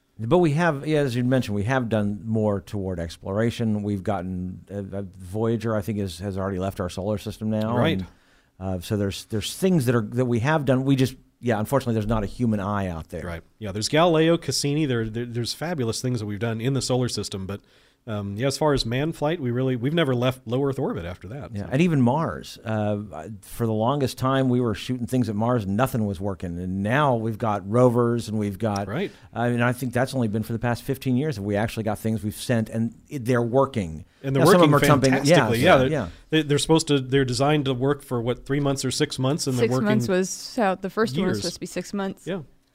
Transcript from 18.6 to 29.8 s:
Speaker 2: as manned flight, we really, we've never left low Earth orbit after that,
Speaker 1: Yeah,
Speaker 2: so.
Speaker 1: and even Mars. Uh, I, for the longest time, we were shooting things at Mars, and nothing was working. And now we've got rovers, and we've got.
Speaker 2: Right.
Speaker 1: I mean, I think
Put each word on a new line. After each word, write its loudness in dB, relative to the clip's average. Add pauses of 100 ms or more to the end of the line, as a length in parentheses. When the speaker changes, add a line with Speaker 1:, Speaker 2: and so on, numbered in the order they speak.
Speaker 2:
as 2
manned -2
flight, -2
we -2
really, 0
we've -2
never 2
left -2
low 0
Earth -2
orbit -4
after -10
that, -12
Speaker 1:
Yeah, -6
Speaker 2:
so. -10
Speaker 1:
and 4
even 4
Mars. 0
Uh, 0 (140)
I, -10 (120)
for -6
the 0
longest 0
time, 2
we 2
were 0
shooting -6
things 0
at -4
Mars, 0
and -2
nothing 0
was -2
working. -6
And -4
now 2
we've -4
got -2
rovers, 2
and -2
we've -2
got. -2
Speaker 2:
Right. -4 (220)
Speaker 1:
I 0
mean, 0
I 4
think -6